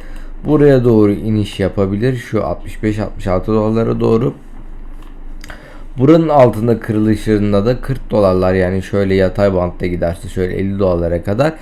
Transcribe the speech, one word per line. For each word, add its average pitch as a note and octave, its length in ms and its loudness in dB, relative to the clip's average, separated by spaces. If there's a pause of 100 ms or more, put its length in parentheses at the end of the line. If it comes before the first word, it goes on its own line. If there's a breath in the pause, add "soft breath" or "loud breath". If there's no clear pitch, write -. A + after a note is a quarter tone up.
(440 loud breath)
Buraya C#3+ 400 4
doğru G#2+ 280 4
iniş G#2 480 -2
yapabilir. G2+ 560 0
Şu A2+ 280 -4
altmış - 380 -8
beş G#2+ 160 -2
altmış - 280 -6
altı F#2 260 -2
dolara A2+ 480 0
doğru. A2+ 340 0 (1600 loud breath)
Buranın D#3+ 300 6
altında A#2 520 4
kırılışında G#2 880 0
da B2 140 0
kırk - 300 -6
dolarlar, F#2 440 4
yani F#2 280 0
şöyle G2 320 0
yatay F#2+ 400 2
bantta F2+ 320 -2
giderse F2 420 -4
şöyle F2+ 260 -4
elli G2 240 -4
dolara F2 440 0
kadar B2+ 400 0